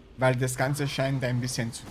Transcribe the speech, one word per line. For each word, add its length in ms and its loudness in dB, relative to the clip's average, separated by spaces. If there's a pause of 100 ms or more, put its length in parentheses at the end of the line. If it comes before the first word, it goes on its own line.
(160)
weil 180 4
das 220 0
Ganze 320 0
scheint 340 0
ein 200 0
bisschen 320 -4
zu 160 -14